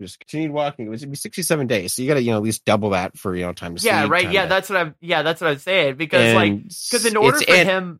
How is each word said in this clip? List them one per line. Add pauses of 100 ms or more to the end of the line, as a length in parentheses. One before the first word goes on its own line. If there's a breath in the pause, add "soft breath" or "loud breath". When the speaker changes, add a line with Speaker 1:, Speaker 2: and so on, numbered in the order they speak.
Speaker 1:
just
continued
walking.
It
was,
it'd
be
sixty-seven
days.
So
you
gotta,
you
know,
at
least
double
that
for,
you
know,
time
to
Speaker 2:
Yeah,
Speaker 1:
sleep,
Speaker 2:
right.
Speaker 1:
time
Speaker 2:
Yeah,
Speaker 1:
to
Speaker 2:
that's
what
I'm,
yeah,
that's
what
I'm
saying.
Because,
like,
Speaker 1:
And (280)
Speaker 2:
'cause
in
order
Speaker 1:
it's,
Speaker 2:
for
Speaker 1:
and
Speaker 2:
him,